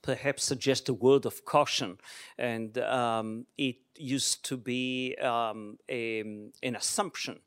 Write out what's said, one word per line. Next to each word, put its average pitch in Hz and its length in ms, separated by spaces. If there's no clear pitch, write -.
perhaps 135 420
suggest 135 460
a 127 40
word 131 320
of - 200
caution. 127 540
And, 113 420
um, 113 680
it 135 200
used 135 500
to 131 120
be, 127 580
um, 110 640
a, 113 320
an 123 120
assumption - 720